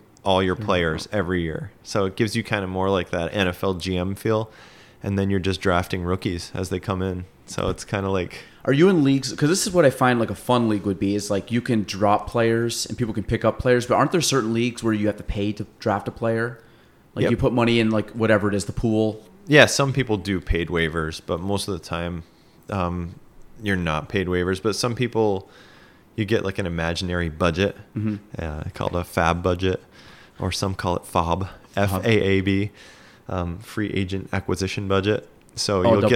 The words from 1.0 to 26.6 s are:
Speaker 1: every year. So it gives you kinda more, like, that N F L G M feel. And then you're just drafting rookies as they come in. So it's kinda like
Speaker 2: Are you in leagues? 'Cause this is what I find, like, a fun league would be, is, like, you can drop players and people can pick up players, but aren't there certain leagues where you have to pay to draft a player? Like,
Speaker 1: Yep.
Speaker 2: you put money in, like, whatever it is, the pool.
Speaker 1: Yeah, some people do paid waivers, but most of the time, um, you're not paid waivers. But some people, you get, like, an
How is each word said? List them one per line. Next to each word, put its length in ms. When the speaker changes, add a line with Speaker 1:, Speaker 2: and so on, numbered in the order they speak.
Speaker 1:
every 300
year. 300
So 220
it 100
gives 200
you 80
kinda 240
more, 220
like, 220
that 220
N 140
F 160
L 120
G 220
M 180
feel. 340
And 160
then 120
you're 100
just 220
drafting 420
rookies 500
as 160
they 100
come 220
in. 240
So 220
it's 140
kinda 260
like 300
Speaker 2:
Are 80
you 160
in 140
leagues? 300
'Cause 160
this 180
is 60
what 120
I 60
find, 280
like, 120
a 40
fun 320
league 180
would 140
be, 160
is, 160
like, 200
you 100
can 220
drop 440
players 600
and 100
people 160
can 100
pick 220
up 140
players, 260
but 100
aren't 160
there 100
certain 320
leagues 300
where 100
you 140
have 100
to 60
pay 300
to 120
draft 280
a 40
player? 480
Like, 80
Speaker 1:
Yep. 80
Speaker 2:
you 60
put 160
money 260
in, 120
like, 200
whatever 380
it 60
is, 100
the 80
pool. 500
Speaker 1:
Yeah, 200
some 260
people 240
do 240
paid 280
waivers, 560
but 140
most 280
of 60
the 60
time, 440
um, 420
you're 160
not 320
paid 180
waivers. 340
But 140
some 200
people, 520
you 100
get, 180
like, 140
an 80